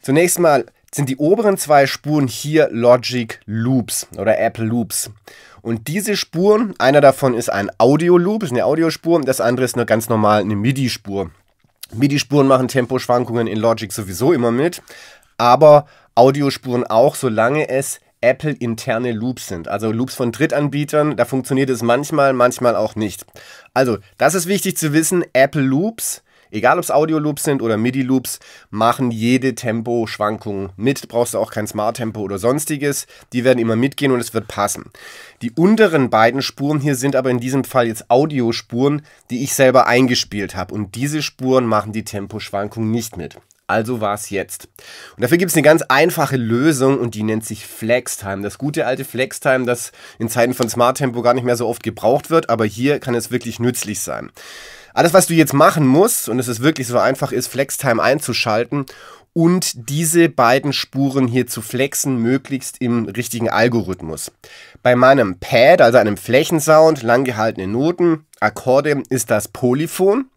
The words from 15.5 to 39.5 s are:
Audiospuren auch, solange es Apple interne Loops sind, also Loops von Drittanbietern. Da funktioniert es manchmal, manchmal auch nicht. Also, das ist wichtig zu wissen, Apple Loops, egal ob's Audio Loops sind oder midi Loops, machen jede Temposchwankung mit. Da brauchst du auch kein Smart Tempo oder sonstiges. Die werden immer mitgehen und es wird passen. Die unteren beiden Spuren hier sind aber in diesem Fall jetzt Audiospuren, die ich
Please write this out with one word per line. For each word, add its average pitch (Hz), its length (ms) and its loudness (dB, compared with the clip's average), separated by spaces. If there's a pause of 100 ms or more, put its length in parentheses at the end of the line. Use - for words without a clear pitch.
Audiospuren 131 680 2
auch, 127 320 2
solange 123 540 0
es 135 300 -4 (220)
Apple 131 300 0
interne 120 600 -4
Loops 117 360 -6
sind, 85 200 -10
also 107 240 -4
Loops 120 240 -4
von 120 160 -2
Drittanbietern. 147 840 -2
Da 120 80 2
funktioniert 135 440 -2
es 117 120 -2
manchmal, 139 500 2
manchmal 123 460 2
auch 107 180 -4
nicht. 107 300 -6 (480)
Also, 120 240 0 (200)
das 147 160 2
ist 170 140 -4
wichtig 190 300 -2
zu 151 160 -4
wissen, 160 400 0
Apple 139 300 2
Loops, 160 600 -4 (260)
egal 120 280 2
ob's 170 120 -6
Audio 156 300 0
Loops 151 240 -4
sind 143 180 -2
oder 113 140 0
midi 123 260 -2
Loops, 127 380 -4 (300)
machen 117 420 0
jede 120 440 0
Temposchwankung 110 1200 -4
mit. 131 260 -2
Da - 60 -20
brauchst 117 240 -2
du 104 60 -2
auch 110 120 -4
kein 107 160 -6
Smart 107 300 -4
Tempo 110 240 -8
oder 98 160 -6
sonstiges. 143 680 -4 (260)
Die 120 100 -2
werden 123 160 4
immer 113 160 0
mitgehen 135 380 0
und 120 80 0
es - 120 -10
wird 110 140 -4
passen. - 380 -4 (560)
Die 120 100 -6
unteren 170 580 4
beiden 117 320 4
Spuren 143 380 -4
hier 139 160 0
sind 131 220 -2
aber 131 120 0
in 123 120 0
diesem 127 240 -2
Fall 120 220 0
jetzt 110 220 -8
Audiospuren, 131 920 0 (300)
die 127 120 -6
ich 135 100 -6